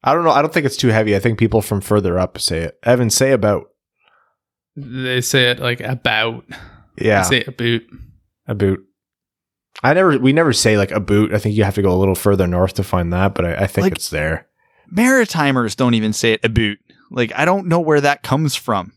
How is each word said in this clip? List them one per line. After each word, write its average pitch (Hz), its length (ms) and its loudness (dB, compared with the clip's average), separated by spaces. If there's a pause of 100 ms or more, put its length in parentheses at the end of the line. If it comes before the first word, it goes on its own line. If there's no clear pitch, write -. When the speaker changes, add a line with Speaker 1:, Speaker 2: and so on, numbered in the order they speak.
Speaker 1:
I 135 120 2
don't 170 100 0
know. 165 60 4
I 139 100 4
don't 151 140 -2
think 156 100 0
it's 131 100 -2
too - 140 0
heavy. 110 260 2
I 98 40 2
think 110 200 0
people 110 220 2
from 101 220 -4
further 92 360 0
up 92 220 -4
say 82 200 -2
it. - 220 -8
Evan, 123 280 2
say 135 220 2
about. 104 340 0 (1080)
Speaker 2:
They 127 460 -4
say 123 300 2
it, 123 80 -2
like, 120 220 -4
about. 117 680 -2 (520)
Speaker 1:
Yeah. 98 300 2
Speaker 2:
They 123 120 2
say - 60 -8
a 131 60 -12
boot. 117 340 -2 (600)
Speaker 1:
A 120 80 -6
boot. 98 280 0 (1000)
I 131 100 2
never, 175 260 4
we 131 140 2
never 156 220 2
say, 107 240 2
like, 98 140 0
a - 60 -2
boot. 104 360 0
I 104 40 0
think 104 180 -2
you 107 80 2
have 98 100 -2
to 104 80 -2
go 95 100 2
a 92 80 2
little 98 140 2
further 95 320 2
north 90 300 0
to 101 60 -4
find 90 300 -2
that, 95 220 0
but 92 100 -2
I, 85 100 -4
I 98 120 -2
think - 180 -2
Speaker 3:
Like, 190 120 2
Speaker 1:
it's - 120 -10
there. 78 400 -6 (420)
Speaker 3:
Maritimers 170 840 0
don't 123 160 2
even 110 220 0
say 113 180 2
it 110 120 -2
a 117 40 0
boot. 107 300 0 (320)
Like, 120 260 -4
I 139 80 0
don't 185 220 0
know 170 140 0
where 156 200 2
that 143 220 0
comes 160 340 -2
from. 98 400 -4